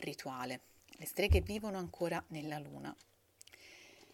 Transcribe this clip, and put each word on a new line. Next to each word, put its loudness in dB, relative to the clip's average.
rituale. -4
Le -12
streghe 8
vivono -2
ancora 0
nella -4
luna -8